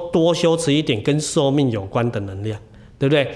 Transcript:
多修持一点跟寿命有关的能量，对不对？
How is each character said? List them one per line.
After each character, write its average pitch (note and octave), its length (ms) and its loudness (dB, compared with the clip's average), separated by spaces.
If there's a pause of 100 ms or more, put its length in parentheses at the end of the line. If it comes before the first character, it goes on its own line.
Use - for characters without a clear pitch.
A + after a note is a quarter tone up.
(120)
多 E3+ 200 4
修 E3 240 2
持 D3+ 160 0
一 D3+ 80 2
点 C3+ 220 -2
跟 D3 180 0
寿 D3 300 0
命 C#3 200 2
有 G#2 140 -4
关 A#2+ 280 -2
的 A2 80 -6
能 G2 240 -8
量， G#2+ 140 -6 (400)
对 C#3 100 0
不 D3 60 2
对？ C#3 220 2